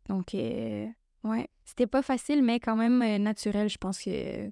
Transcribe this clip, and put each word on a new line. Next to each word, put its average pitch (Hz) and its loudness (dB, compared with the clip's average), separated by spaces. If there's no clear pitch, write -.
Donc, 190 -2
euh, 214 -4
ouais, 220 -2
c'était - 0
pas 269 2
facile, 269 2
mais 233 2
quand 226 0
même, 233 4
euh, 214 2
naturel, 208 0
je - -4
pense, 190 -4
que, - -6
euh, - -4